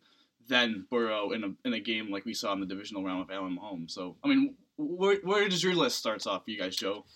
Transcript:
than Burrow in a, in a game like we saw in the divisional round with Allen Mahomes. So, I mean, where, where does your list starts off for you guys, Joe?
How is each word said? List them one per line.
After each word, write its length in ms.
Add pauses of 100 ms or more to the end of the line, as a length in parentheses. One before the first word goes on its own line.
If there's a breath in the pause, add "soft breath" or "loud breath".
(500)
than 400
Burrow 440
in 100
a, 240
in 60
a 80
game 280
like 140
we 100
saw 200
in 80
the 40
divisional 380
round 160
with 160
Allen 260
Mahomes. 300
So, 320
I 60
mean, 260 (220)
where, 400
where 320
does 120
your 140
list 220
starts 280
off 200
for 60
you 60
guys, 200
Joe? 260 (120 soft breath)